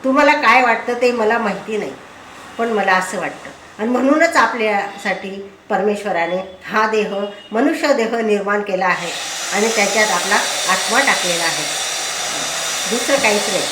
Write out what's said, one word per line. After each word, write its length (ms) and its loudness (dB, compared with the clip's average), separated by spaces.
तुम्हाला 300 4
काय 280 4
वाटतं 320 0
ते 180 2
मला 260 2
माहिती 400 -4
नाही, 160 -4
पण 120 0
मला 240 2
असं 260 0
वाटतं. 300 -8
आणि 100 0
म्हणूनच 460 4
आपल्यासाठी 1160 -2
परमेश्वराने 960 -2
हा 220 0
देह, 280 0
मनुष्य 420 2
देह 220 0
निर्माण 460 0
केला 240 -2
आहे 260 0
आणि 220 2
त्याच्यात 360 2
आपला 240 2
आत्मा 300 2
टाकलेला 440 0
आहे, 200 -2
दुसरं 280 0
काहीच 300 2
नाही. 240 0